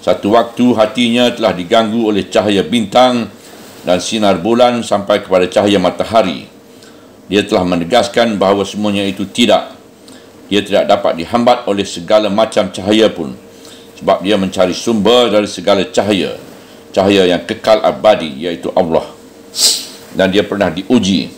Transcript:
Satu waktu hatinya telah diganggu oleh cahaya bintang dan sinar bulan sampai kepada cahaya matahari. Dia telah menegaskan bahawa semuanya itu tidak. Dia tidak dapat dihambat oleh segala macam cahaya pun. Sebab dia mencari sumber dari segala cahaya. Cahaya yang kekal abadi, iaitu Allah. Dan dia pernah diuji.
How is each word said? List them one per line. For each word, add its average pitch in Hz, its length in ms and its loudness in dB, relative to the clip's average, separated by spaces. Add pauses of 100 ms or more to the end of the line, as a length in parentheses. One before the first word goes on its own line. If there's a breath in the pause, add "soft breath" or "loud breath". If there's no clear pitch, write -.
Satu 101 320 2
waktu 123 400 0
hatinya 120 560 0
telah 110 160 0
diganggu 107 560 0
oleh 98 240 -2
cahaya 101 320 2
bintang 120 640 0 (560 loud breath)
dan 90 160 0
sinar 101 400 0
bulan 117 480 0
sampai 101 400 -2
kepada 92 240 0
cahaya 101 320 2
matahari. 90 640 -2 (800 loud breath)
Dia 101 160 0
telah 98 240 0
menegaskan 104 720 0
bahawa 98 240 2
semuanya 101 400 -4
itu 98 240 -4
tidak. - 480 0 (720 loud breath)
Dia 98 160 -2
tidak 95 240 0
dapat 98 320 0
dihambat 120 480 0
oleh 98 160 -2
segala 98 480 0
macam 107 400 0
cahaya 104 400 2
pun. 69 240 -10 (640 loud breath)
Sebab - 240 0
dia 101 160 0
mencari 92 380 0
sumber 117 560 2
dari 104 180 2
segala 92 400 0
cahaya. 98 480 -2 (560 loud breath)
Cahaya 98 320 4
yang 87 160 0
kekal 110 400 0
abadi, 85 640 0
iaitu 85 260 -6
Allah. 82 320 0 (1080 loud breath)
Dan 95 160 2
dia 101 160 2
pernah 101 240 -2
diuji. 95 680 0